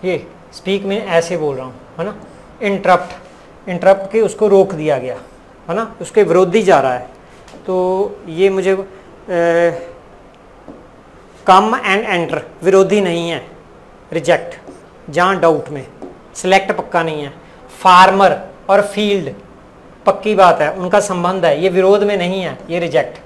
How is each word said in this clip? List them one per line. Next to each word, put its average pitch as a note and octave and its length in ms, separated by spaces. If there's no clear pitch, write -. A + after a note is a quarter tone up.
ये F3+ 220
speak G3 320
में G3+ 200
ऐसे E3+ 320
बोल D3+ 180
रहा B2+ 100
हूँ, B2+ 80
है E3+ 60
ना, G#3 100
Interrupt, G3 540
Interrupt F#3+ 420
के A3+ 100
उसको G#3+ 260
रोक F#3+ 260
दिया D#3 240
गया, B2 200
है E3+ 60
ना, A3 260
उसके G3+ 220
विरोधी F3+ 380
जा F3+ 180
रहा C3 140
है, B2 160
तो F#3 480
ये F3 220
मुझे, F#3+ 220
अ, F#3+ 140
come G#3 240
and G#3+ 360
enter E3+ 300
विरोधी F#3+ 380
नहीं E3+ 280
है, D3+ 180
Reject, D#3+ 420
जहाँ F3 300
डाउट D#3 300
में, C#3+ 180
Select F#3+ 360
पक्का F3 320
नहीं D#3 200
है, C#3 100
Farmer F#3 600
और G3 120
field G3+ 640
पक्की G3+ 280
बात F3+ 260
है, D3+ 100
उनका F3+ 280
संबंध F3+ 460
है, D3+ 180
ये F#3+ 60
विरोध F#3+ 340
में G#3 140
नहीं F#3 240
है, D3 160
ये E3+ 100
reject। D#3 460